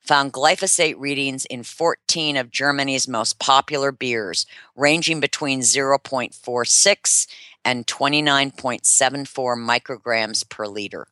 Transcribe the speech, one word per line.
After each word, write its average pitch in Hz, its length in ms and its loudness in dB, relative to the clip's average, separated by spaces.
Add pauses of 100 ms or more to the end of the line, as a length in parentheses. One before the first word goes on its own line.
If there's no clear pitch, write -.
found 139 320 2
glyphosate 160 640 2
readings 139 480 -4
in 123 180 -10
fourteen 151 760 -2
of 120 120 -4
Germany's 139 560 0
most 127 320 -2
popular 139 540 2
beers, 113 540 -4 (280)
ranging 156 460 2
between 135 420 -2
zero 135 360 2
point - 360 -6
four 123 300 -4
six - 640 2 (360)
and 123 240 -2
twenty-nine 139 640 2
point - 360 -4
seven 135 400 2
four 123 320 -4
micrograms 117 880 -2
per - 180 -8
liter. 101 460 -10